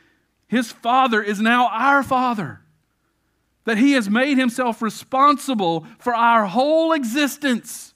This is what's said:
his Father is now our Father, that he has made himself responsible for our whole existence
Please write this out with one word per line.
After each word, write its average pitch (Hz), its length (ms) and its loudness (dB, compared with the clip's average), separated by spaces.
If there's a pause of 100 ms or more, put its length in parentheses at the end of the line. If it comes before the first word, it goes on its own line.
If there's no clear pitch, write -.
(460)
his 233 240 -2
Father 240 520 0
is 202 180 -4
now 240 280 2
our 262 340 2
Father, 240 580 -4 (1040)
that 214 140 -2
he 277 140 4
has 240 160 0
made 262 300 0
himself 247 420 -2
responsible 226 1040 -2 (120)
for 240 160 -4
our 226 320 2
whole 302 460 2
existence 269 1040 -4